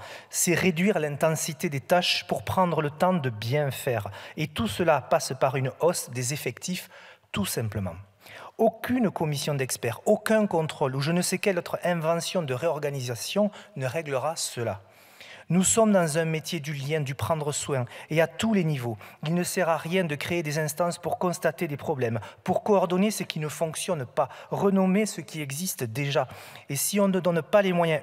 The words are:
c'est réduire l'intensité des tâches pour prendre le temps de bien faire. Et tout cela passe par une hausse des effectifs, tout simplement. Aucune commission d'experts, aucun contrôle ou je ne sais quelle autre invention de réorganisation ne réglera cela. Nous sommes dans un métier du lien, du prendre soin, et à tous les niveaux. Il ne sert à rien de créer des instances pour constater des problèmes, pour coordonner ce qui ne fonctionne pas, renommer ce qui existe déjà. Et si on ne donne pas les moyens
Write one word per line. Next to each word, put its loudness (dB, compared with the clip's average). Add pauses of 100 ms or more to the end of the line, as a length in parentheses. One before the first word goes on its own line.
(300)
c'est 2
réduire 4
l'intensité 0
des -4
tâches 2
pour -4
prendre 0
le 0
temps 2
de 0
bien 0
faire. -2 (280)
Et -2
tout -2
cela 2
passe 0
par 2
une 0 (100)
hausse 2
des -4
effectifs, -6 (440)
tout -2
simplement. -4 (640)
Aucune 2
commission -2
d'experts, -2
aucun 4
contrôle 0
ou -2
je 0
ne 2
sais -2
quelle 0
autre -4
invention 0
de -2
réorganisation -2 (260)
ne -4
réglera -2
cela. -4 (680)
Nous 4
sommes 4
dans 4
un 2
métier -4
du -6
lien, -2
du -4
prendre -2
soin, -2 (260)
et 4
à 6
tous -2
les 4
niveaux. -2 (260)
Il 0
ne 2
sert 0
à 4
rien 0
de -2
créer -2
des -2
instances 0
pour -4
constater 0
des -6
problèmes, -2 (240)
pour 0
coordonner 4
ce -6
qui -8
ne -4
fonctionne -4
pas, 0 (220)
renommer 4
ce -8
qui -10
existe -6
déjà. 0 (420)
Et -4
si 0
on 6
ne 4
donne 2
pas 6
les 2
moyens 2